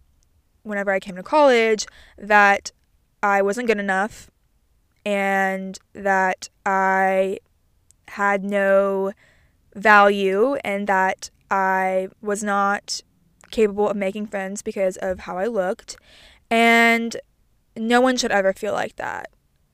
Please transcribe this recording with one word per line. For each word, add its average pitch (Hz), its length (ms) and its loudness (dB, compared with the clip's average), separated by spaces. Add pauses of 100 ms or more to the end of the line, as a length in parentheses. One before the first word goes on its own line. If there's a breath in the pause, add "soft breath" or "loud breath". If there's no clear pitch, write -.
(640)
whenever 202 300 -4
I 190 80 -2
came 185 160 -14
to 185 60 -12
college 233 640 2 (300 loud breath)
that 202 560 2 (500)
I 202 200 2
wasn't 202 240 -2
good 220 120 2
enough 196 520 -4 (760)
and 196 720 -2 (140)
that 190 560 -2 (160)
I 190 720 0 (680)
had 202 360 -2
no 196 680 0 (640 soft breath)
value 202 800 4 (100)
and 202 220 -6
that 190 440 -2 (200)
I 190 580 0 (140)
was 208 200 -4
not 202 600 -2 (480)
capable 208 380 0
of - 80 -4
making 202 300 -6
friends 196 360 -10
because 190 360 -4
of 190 220 -6
how 180 180 -10
I 190 80 -4
looked. 208 500 -6 (540 soft breath)
And 233 680 4 (600)
no 233 240 2
one 254 160 2
should - 160 -4
ever 190 200 2
feel 202 200 -8
like - 240 -6
that. - 340 -10 (440)